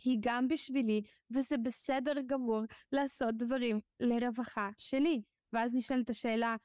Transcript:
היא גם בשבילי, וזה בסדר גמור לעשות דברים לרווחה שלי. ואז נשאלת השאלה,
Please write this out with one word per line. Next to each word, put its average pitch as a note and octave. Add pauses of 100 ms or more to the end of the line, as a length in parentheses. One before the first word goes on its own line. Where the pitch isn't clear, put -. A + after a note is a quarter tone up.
היא B3+
גם A#3+
בשבילי, B3+ (300)
וזה C4+
בסדר C4 (120)
גמור A#3+ (300)
לעשות C4+
דברים A#3+ (200)
לרווחה A#3
שלי. C#4 (320)
ואז A#3
נשאלת B3+
השאלה, A3+